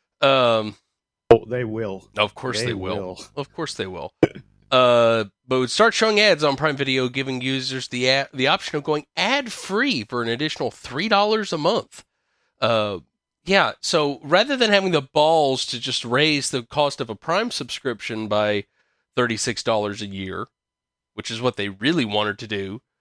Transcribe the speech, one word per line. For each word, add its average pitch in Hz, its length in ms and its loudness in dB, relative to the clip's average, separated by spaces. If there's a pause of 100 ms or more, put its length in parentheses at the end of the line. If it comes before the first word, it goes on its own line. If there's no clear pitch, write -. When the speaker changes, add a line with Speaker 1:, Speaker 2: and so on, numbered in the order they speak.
(220)
Speaker 1:
Um, 117 540 2 (540)
Speaker 2:
Oh, 113 160 8
they 123 180 -4
will. 107 520 -8
Speaker 1:
of 104 180 0
course 120 260 -6
Speaker 2:
They 120 80 -2
Speaker 1:
they 120 60 -2
will. 98 220 -4
Speaker 2:
will. 92 280 -10 (120)
Speaker 1:
Of 143 160 -10
course 160 220 -8
they 98 120 -6
will. 87 360 -10
<laughs> - 0 - (480)
Uh, 120 540 6 (220)
but 131 120 0
would 127 120 0
start 220 220 4
showing 220 260 2
ads 190 240 4
on 143 140 2
Prime 143 220 0
Video, 131 320 0
giving 131 320 -4
users 131 460 -4
the 123 200 -2
a-, 135 240 2
the 131 140 0
option 165 320 0
of 143 40 -4
going 151 220 -2 (140)
ad-free 220 840 -2
for 120 180 -4
an 113 80 -2
additional 135 400 -4
three 156 400 -8
dollars 208 420 2
a 165 60 -2
month. - 480 -4 (520)
Uh, 107 420 0 (440)
yeah, 180 280 2 (100)
so 147 400 0
rather 208 340 2
than 233 140 2
having 190 220 2
the 147 100 2
balls 151 640 2
to 123 120 -8
just 123 280 -6
raise 143 440 2
the 127 120 -4
cost 143 400 -2
of 117 80 -6
a 107 40 -8
Prime 202 360 -4
subscription 113 800 -6
by 104 360 2 (500)
thirty-six 117 480 0
dollars 104 380 -2
a 104 60 -8
year, 95 400 -8 (680)
which - 180 -10
is 113 120 -6
what 127 160 0
they 101 100 -4
really 117 380 -2
wanted 104 320 -2
to 120 80 -12
do, 101 340 -8 (200)